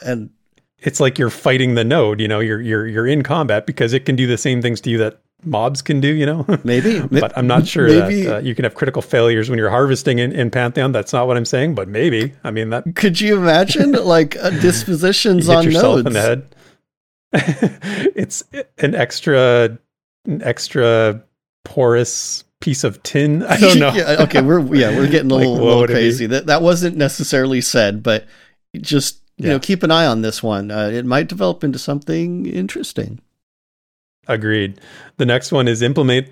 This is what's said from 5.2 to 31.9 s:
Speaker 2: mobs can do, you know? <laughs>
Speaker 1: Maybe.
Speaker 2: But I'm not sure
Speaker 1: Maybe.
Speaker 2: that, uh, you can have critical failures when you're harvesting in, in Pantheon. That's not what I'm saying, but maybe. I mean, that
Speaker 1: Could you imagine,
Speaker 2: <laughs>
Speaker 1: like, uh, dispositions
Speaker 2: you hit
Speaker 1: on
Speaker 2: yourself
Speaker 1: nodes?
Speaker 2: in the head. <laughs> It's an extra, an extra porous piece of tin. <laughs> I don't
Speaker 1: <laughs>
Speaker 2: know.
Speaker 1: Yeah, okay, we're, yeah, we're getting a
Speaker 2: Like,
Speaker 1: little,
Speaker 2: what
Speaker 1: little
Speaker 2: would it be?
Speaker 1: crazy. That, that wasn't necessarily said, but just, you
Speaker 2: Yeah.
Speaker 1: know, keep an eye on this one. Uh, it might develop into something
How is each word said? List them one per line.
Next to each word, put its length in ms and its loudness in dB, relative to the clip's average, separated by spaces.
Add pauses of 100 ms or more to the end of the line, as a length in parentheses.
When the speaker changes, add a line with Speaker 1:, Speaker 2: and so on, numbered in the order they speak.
Speaker 2:
mobs 380 -4
can 180 -2
do, 140 2
you 120 0
know? 200 -4 (100)
<laughs> 80 -4
Speaker 1:
Maybe. 380 0
Speaker 2:
But 360 -2
I'm 80 0
not 220 2
sure 200 0
Speaker 1:
Maybe. 360 4
Speaker 2:
that, 140 -2
uh, 20 -8
you 160 -6
can 80 -2
have 120 -2
critical 260 -4
failures 480 0
when 100 0
you're 100 2
harvesting 500 2
in, 120 -2
in 180 -2
Pantheon. 440 0
That's 200 -4
not 140 0
what 100 0
I'm 80 -2
saying, 300 0
but 140 -6
maybe. 440 0 (120)
I 60 -6
mean, 180 -4
that 260 -6
Speaker 1:
Could 240 0
you 180 2
imagine, 540 2
Speaker 2:
<laughs> 140 2
Speaker 1:
like, 320 2
uh, 140 -2
dispositions 960 2
Speaker 2:
you 60 2
hit 60 6
Speaker 1:
on 80 4
Speaker 2:
yourself 320 4
Speaker 1:
nodes? 100 0
Speaker 2:
in 60 0
the 80 0
head. 340 -2 (800)
<laughs> 20 2 (800)
It's 280 -8 (340)
an 180 0
extra, 840 2 (480)
an 160 -6
extra 800 0 (420)
porous 800 -2 (180)
piece 220 -2
of 200 -4
tin. 400 0
<laughs> 40 -6
I 100 2
don't 220 6
Speaker 1:
<laughs> 0 -
Speaker 2:
know. 140 4
Speaker 1:
Yeah, 300 2
okay, 180 2
we're, 200 4 (140)
yeah, 200 4
we're 140 2
getting 220 2
a 40 4
Speaker 2:
Like, 120 4
Speaker 1:
little, 80 0
Speaker 2:
what 80 0
Speaker 1:
little 180 4
Speaker 2:
would 80 2
it 40 -2
be? 60 2
Speaker 1:
crazy. 280 0
That, 200 -2
that 140 2
wasn't 360 2
necessarily 640 0
said, 420 0
but 220 0 (520)
just, 440 -4 (160)
you 100 -6
Speaker 2:
Yeah. 60 2
Speaker 1:
know, 60 0
keep 240 -2
an 80 2
eye 140 2
on 160 0
this 200 -4
one. 300 -4
Uh, 200 -4
it 140 -6
might 220 -2
develop 360 -4
into 140 -4
something 680 -6